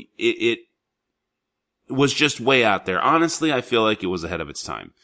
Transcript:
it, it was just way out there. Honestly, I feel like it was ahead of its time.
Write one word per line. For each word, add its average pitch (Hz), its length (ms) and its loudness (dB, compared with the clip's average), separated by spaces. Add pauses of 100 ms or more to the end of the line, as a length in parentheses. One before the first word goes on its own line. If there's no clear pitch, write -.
(180)
it, 117 400 0
it - 0 - (1300)
was 139 240 2
just 143 280 0
way 123 240 4
out 98 200 2
there. 90 160 -2
Honestly, 160 520 0
I 127 80 0
feel 113 240 0
like 107 180 0
it 95 60 -2
was 87 160 -4
ahead 85 160 -6
of 73 80 -8
its - 160 -10
time. 50 280 -12 (120)